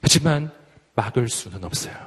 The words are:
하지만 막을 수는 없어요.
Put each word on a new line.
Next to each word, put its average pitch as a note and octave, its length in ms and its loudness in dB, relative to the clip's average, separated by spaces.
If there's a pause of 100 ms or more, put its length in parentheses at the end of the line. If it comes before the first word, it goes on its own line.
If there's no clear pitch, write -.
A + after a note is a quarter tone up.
하지만 D3+ 500 4 (440)
막을 A2+ 340 0
수는 F#2+ 340 -8
없어요. - 320 -6 (120)